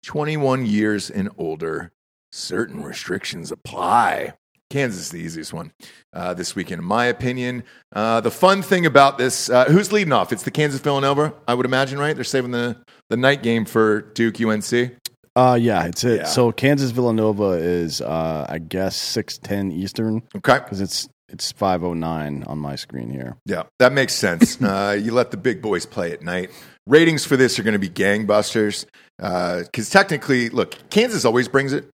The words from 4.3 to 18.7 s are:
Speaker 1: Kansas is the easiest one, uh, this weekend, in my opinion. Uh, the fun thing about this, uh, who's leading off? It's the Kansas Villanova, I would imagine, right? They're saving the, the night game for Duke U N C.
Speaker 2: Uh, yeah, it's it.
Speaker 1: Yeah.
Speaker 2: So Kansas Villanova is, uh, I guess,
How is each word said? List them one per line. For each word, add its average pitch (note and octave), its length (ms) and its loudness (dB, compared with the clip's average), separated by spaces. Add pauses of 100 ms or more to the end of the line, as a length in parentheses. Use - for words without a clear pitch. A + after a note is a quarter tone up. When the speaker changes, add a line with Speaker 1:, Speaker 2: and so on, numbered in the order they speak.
Speaker 1:
Kansas B2 320 -4
is D#2+ 100 -12
the F2 80 -12
easiest E2 340 -10
one, D#2 180 -12 (420)
uh, F2+ 200 -6
this F2 220 -8
weekend, F2+ 260 -8
in E2+ 60 -8
my A2+ 180 0
opinion. B2 580 -4 (320)
Uh, A2+ 260 2
the A2 100 0
fun F#3+ 320 4
thing F3 240 2
about C#3 320 6
this, B2 280 0
uh, B2 180 6
who's F3+ 260 4
leading G3+ 200 2
off? G#2+ 220 2
It's G#2+ 80 -6
the - 80 -6
Kansas D3 300 0
Villanova, C#3+ 560 0 (120)
I A#2+ 60 0
would B2 140 0
imagine, C3 320 0
right? D3 160 -2
They're C3 80 -8
saving B2 280 -2
the, A#2+ 260 -4 (340)
the A2 60 0
night C3+ 260 2
game A#2 220 0
for G#2+ 360 2
Duke A2+ 380 -2
U A2+ 100 0
N G#2+ 140 0
C. A#2+ 260 0 (460)
Speaker 2:
Uh, B2+ 260 6
yeah, G2+ 240 2
it's F2 180 -6
it. A2+ 180 2
Speaker 1:
Yeah. D#2 40 -6
Speaker 2:
So A#2+ 260 2
Kansas C3+ 380 0
Villanova A2 600 0
is, E2+ 500 -2
uh, D#2+ 480 -4
I D#2+ 80 -8
guess, F#2 400 -6